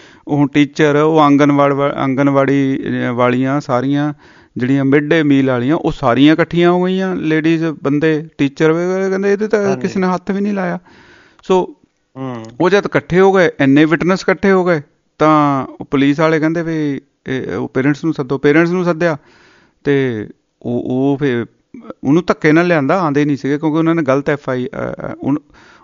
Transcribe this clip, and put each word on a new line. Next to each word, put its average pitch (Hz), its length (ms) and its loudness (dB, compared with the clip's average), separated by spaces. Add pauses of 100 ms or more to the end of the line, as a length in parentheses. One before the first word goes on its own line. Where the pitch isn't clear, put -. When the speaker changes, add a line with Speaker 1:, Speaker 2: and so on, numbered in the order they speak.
(280)
Speaker 1:
ਉਹ 147 100 -2
ਹੁਣ 143 100 2
ਟੀਚਰ, 147 480 0
ਉਹ 156 240 2
ਆਂਗਨਵਾੜ 143 540 4
ਵਾ-, 143 200 -2
ਆਂਗਨਵਾੜੀ, 135 920 0
ਅਹ, 123 240 -4
ਵਾਲੀਆਂ 127 500 0
ਸਾਰੀਆਂ 143 520 -2 (440)
ਜਿਹੜੀਆਂ 131 280 0
ਮਿਡ 147 240 2
ਡੇ 165 140 2
ਮੀਲ 135 260 2
ਵਾਲੀਆਂ, 127 260 0
ਉਹ - 160 -2
ਸਾਰੀਆਂ 139 420 2
ਇਕੱਠੀਆਂ 170 380 2
ਹੋ 180 120 0
ਗਈਆਂ, 185 320 -2
ਲੇਡੀਜ਼, 160 500 -2
ਬੰਦੇ, 151 640 -2 (100)
ਟੀਚਰ 143 340 0
ਵਗੈਰਾ, 185 380 -2
ਕਹਿੰਦੇ, 196 240 -2
"ਇਹਦੇ 208 140 -2
ਤਾਂ 202 220 0
Speaker 2:
ਹਾਂਜੀ। 196 120 -4
Speaker 1:
ਕਿਸੇ 196 180 -4
ਨੇ 185 80 0
ਹੱਥ 180 240 -4
ਵੀ 196 100 -4
ਨਹੀਂ 208 120 -2
ਲਾਇਆ।" 180 260 -6 (640)
ਸੋ - 320 0 (420)
Speaker 2:
ਹੂੰ। 123 280 -10 (160)
Speaker 1:
ਉਹ 180 80 2
ਜਦ 202 160 2
ਇਕੱਠੇ 165 340 -2
ਹੋ 190 140 4
ਗਏ, 185 160 4 (100)
ਇੰਨੇ 139 260 4
ਵਿਟਨੈਸ 160 360 0
ਇਕੱਠੇ 196 300 0
ਹੋ 185 140 2
ਗਏ, 170 160 0 (380)
ਤਾਂ 147 460 2
ਉਹ - 200 -16
ਪੁਲਿਸ 139 340 0
ਵਾਲੇ 160 200 2
ਕਹਿੰਦੇ 160 220 -2
ਵੀ 156 400 -4 (260)
ਇਹ, 131 280 -6
ਉਹ 123 140 -6
ਪੇਰੈਂਟਸ 143 360 -2
ਨੂੰ 156 80 0
ਸੱਦੋ। 135 240 -4
ਪੇਰੈਂਟਸ 151 320 2
ਨੂੰ 180 160 -2
ਸੱਦਿਆ 165 320 -2 (640)
ਤੇ 131 440 -2 (340)
ਉਹ, 120 220 -4
ਉਹ 135 340 0
ਫਿਰ 123 280 -2 (580)
ਉਹਨੂੰ 156 240 2
ਧੱਕੇ - 240 2
ਨਾਲ 170 160 4
ਲਿਆਂਦਾ, 165 340 0
ਆਉਂਦੇ 147 240 0
ਨਹੀਂ 143 120 0
ਸੀਗੇ 139 200 -4
ਕਿਉਂਕਿ 156 200 -2
ਉਹਨਾਂ 165 180 0
ਨੇ 165 80 -2
ਗਲਤ 139 260 0
ਐਫ 143 200 -4
ਆਈ, 127 180 -4
ਅਹ, - 400 -10
ਅਹ, - 120 -10
ਉਹਨ-, 285 220 -4 (420)